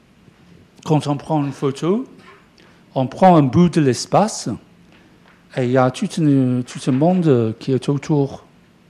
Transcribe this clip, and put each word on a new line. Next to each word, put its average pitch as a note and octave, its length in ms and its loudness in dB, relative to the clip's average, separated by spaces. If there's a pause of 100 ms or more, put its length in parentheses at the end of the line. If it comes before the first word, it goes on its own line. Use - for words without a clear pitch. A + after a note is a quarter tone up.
(840)
Quand D3 220 0
on C#3+ 100 -4
prend D3+ 260 -4
une C#3 80 -6
photo, D#3 540 -4 (920)
on C3 120 -2
prend F#3 280 4
un D3+ 80 6
bout D#3+ 260 2
de D#3+ 120 0
l'espace C#3+ 680 -2 (1080)
et B2+ 100 -2
il B2 60 -2
y C3 60 2
a C3 140 4
tout F#3+ 200 -6
une, C3 520 0
tout - 240 -16
un C3+ 60 2
monde C#3 680 2
qui C3+ 140 -4
est B2+ 160 -2
autour. C#3+ 560 -4 (440)